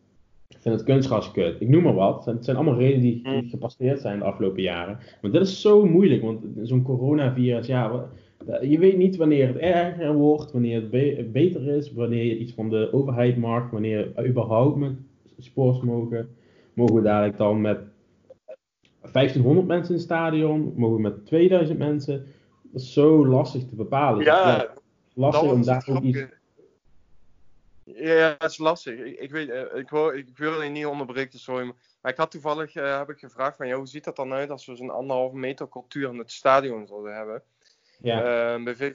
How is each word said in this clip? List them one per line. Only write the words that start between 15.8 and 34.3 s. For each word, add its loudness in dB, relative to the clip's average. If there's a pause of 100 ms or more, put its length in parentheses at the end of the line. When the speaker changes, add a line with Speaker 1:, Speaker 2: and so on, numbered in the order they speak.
Speaker 1:
mogen. -4 (360)
Mogen 4
we 4
dadelijk 2
dan 2
met 0 (1200)
vijftienhonderd 2
mensen -2
in 0
het -4
stadion? 0
Mogen 2
we 0
met -4
tweeduizend 4
mensen? -4 (360)
Dat -12
is -14
zo 8
lastig 2
te -16
bepalen. 0
Dus 2
Speaker 2:
Ja, 6
Speaker 1:
ja, -4 (420)
lastig 2
Speaker 2:
dat 4
Speaker 1:
om 4
Speaker 2:
is 2
Speaker 1:
daar 2
Speaker 2:
het -6
Speaker 1:
ook -2
iets 0
Speaker 2:
grappige. -12 (1500)
Ja, -6
ja, 4
dat -4
is -14
lastig. -4
Ik, -14
ik -14
weet, -8
eh, -8 (160)
ik -10
wou, -2
ik -16
wil -4
je -8
niet -8
onderbreken, -8
sorry. -8 (280)
Maar -6
ik -10
had -4
toevallig, -8
eh, -4
heb -10
ik -18
gevraagd: -8
van, -10
ja, -4
hoe -8
ziet -16
dat -10
dan -8